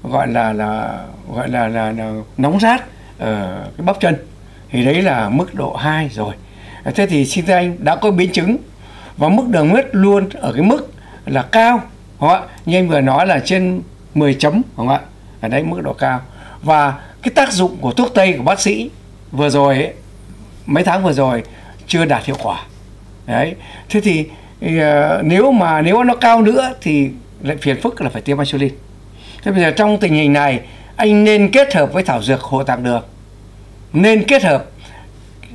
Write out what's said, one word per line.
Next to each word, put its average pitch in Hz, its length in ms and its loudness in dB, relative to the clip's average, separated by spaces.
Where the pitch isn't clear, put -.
gọi 131 240 -2
là, 117 260 -2
là, 107 460 -6
gọi 127 160 -8
là, 123 180 -2
là, 110 240 -4
là 110 200 -8
nóng 147 220 0
rát 233 240 2
ở 98 440 -6
cái 160 80 -6
bắp - 140 -2
chân. 165 160 0
Thì 123 140 0
đấy 156 160 2
là 123 280 0
mức 151 260 -2
độ - 180 -6
hai 151 360 -4
rồi. 104 240 -8
À, 135 120 -6
thế 202 100 0
thì 156 200 0
xin 165 200 -4
thưa 185 80 2
anh, 175 260 0
đã 156 160 0
có 208 160 0
biến 180 200 0
chứng 185 260 0
và 151 120 2
mức 220 180 4
đường 165 220 2
huyết 254 220 2
luôn 196 420 2
ở - 200 -6
cái 123 80 -2
mức 233 300 0
là 135 160 -2
cao, 226 400 2
đúng 147 100 2
không 180 120 2
ạ? - 60 -14
Như 170 120 2
anh 185 100 2
vừa 151 140 2
nói 135 260 2
là 180 120 2
trên 185 420 -2
mười 147 180 2
chấm, 147 200 0
đúng 185 340 -2
không - 20 0
ạ? 139 100 0
Ở 113 80 -4
đấy 135 140 -2
mức 170 200 -6
độ 135 100 -6
cao. 131 280 -2
Và 147 320 2
cái 247 140 -2
tác 269 160 4
dụng 185 300 0
của 123 100 -2
thuốc 240 220 -2
tây 190 240 4
của 123 60 -6
bác 185 160 0
sĩ 214 300 -2
vừa 143 180 0
rồi 139 260 4
ấy, 143 180 -2
mấy 147 180 0
tháng 190 200 0
vừa 170 100 0
rồi 127 300 0
chưa 165 180 0
đạt 131 200 0
hiệu 139 180 -4
quả. 101 220 -6
Đấy. 131 300 -2
Thế 208 120 0
thì, 165 240 0
thì, 165 180 -2
ờ, 151 460 2
nếu 196 260 4
mà, 170 300 2
nếu 190 220 2
nó 247 120 2
cao 233 260 4
nữa 254 400 2
thì 147 280 0
lại 139 160 -4
phiền 135 240 -2
phức - 200 -4
là 135 80 -4
phải 110 120 -10
tiêm 143 160 -2
insulin. 139 360 -2
Thế 208 80 -2
bây 190 100 2
giờ 160 100 2
trong 208 260 2
tình 196 160 0
hình 151 200 4
này, 143 260 2
anh 214 280 4
nên 208 280 4
kết 277 220 4
hợp 151 200 2
với - 100 0
thảo 123 200 -2
dược 131 180 -2
hộ 135 220 -4
tạng 123 200 -4
đường. 120 200 -2
Nên 208 300 4
kết 277 200 2
hợp. 151 220 2